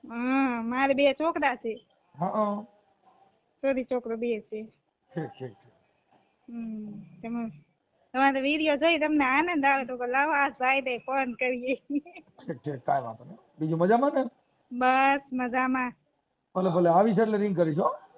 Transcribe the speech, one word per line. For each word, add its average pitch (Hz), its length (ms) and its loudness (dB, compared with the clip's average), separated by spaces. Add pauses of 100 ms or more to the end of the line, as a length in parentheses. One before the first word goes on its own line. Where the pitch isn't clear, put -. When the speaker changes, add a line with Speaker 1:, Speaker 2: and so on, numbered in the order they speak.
(120)
Speaker 1:
હા, 247 500 -2
મારે 254 320 0
બે 269 200 4
છોકરા 302 420 -2
છે. 226 300 -10 (340)
Speaker 2:
હા, 175 60 -2
હા. 208 400 -2 (960)
Speaker 1:
છોરી 262 200 0
છોકરો 233 340 -6
બે 226 220 -2
છે. 214 240 -12 (520)
Speaker 2:
ઠીક, 156 140 -6
ઠીક, 123 240 -14
ઠીક. - 200 -20 (760)
Speaker 1:
હમ, 220 420 -10 (300)
તમે-, 226 300 -8 (640)
તમારો 269 280 2
વીડિયો 294 340 2
જોઈ 311 240 2
તમને 302 260 2
આનંદ 294 400 2
આવે 277 200 4
તો 254 120 -8
કે 247 100 -4
લાવો 277 240 2
આ 285 180 2
ભાઈને 262 480 0
ફોન 262 360 -2
કરીએ. 254 420 -2
Speaker 2:
ઠીક, - 840 -10
ઠીક, 139 280 -8
કાંઈ 139 180 0
વાંધો 113 200 -12
નહીં. 165 140 -20 (220)
બીજું 160 200 -2
મજામાં 240 340 4
ને? 262 100 0 (480)
Speaker 1:
બસ 262 500 2 (120)
મજામાં. 254 600 -2 (600)
Speaker 2:
ભલે, 185 140 0
ભલે, 170 200 4
આવીશ 190 280 4
એટલે 214 200 2
રિંગ 202 180 0
કરીશ 160 220 2
હો. 508 180 0 (220)